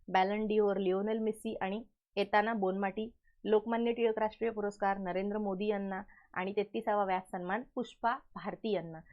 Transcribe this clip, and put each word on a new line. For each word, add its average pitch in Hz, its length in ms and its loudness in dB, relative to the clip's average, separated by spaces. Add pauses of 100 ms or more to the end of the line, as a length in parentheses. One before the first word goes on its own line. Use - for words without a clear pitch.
बॅलन 196 400 2
डिओर 208 300 4
लिओनेल 202 400 2
मेस्सी 220 440 -2
आणि 196 220 -4 (320)
एताना 208 380 2
बोनमाटी, 196 560 -2 (340)
लोकमान्य 226 480 2
टिळक 226 280 2
राष्ट्रीय 220 320 0
पुरस्कार 202 460 0
नरेंद्र 190 400 -2
मोदी 202 280 -2
यांना 196 360 -2 (320)
आणि 185 220 -4
तेहतीसावा 208 500 0
व्यास 185 260 -2
सन्मान 190 320 -2 (120)
पुष्पा 240 400 -2 (200)
भारती 190 360 -4
यांना. 165 260 -2 (160)